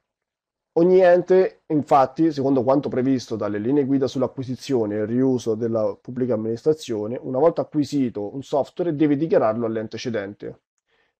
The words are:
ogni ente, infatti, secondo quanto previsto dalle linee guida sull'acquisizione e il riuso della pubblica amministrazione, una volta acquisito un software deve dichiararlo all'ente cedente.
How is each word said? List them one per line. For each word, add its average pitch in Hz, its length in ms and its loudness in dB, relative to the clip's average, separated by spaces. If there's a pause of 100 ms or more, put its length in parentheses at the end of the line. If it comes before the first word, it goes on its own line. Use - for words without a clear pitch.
(720)
ogni 180 300 6
ente, 180 680 4
infatti, 156 640 2
secondo 139 320 0
quanto 131 260 2
previsto 127 460 -2
dalle 104 240 -4
linee 135 260 0
guida 135 220 0
sull'acquisizione 120 880 -4
e 107 60 -2
il 107 40 -2
riuso 120 480 0
della 110 480 -2
pubblica 123 320 -4
amministrazione, 113 880 -4
una 131 160 -6
volta 156 240 2
acquisito 131 720 -4
un 135 80 -12
software 151 540 -4
deve 147 220 2
dichiararlo 131 500 0
all'ente 110 320 -6
cedente. 107 600 -8 (580)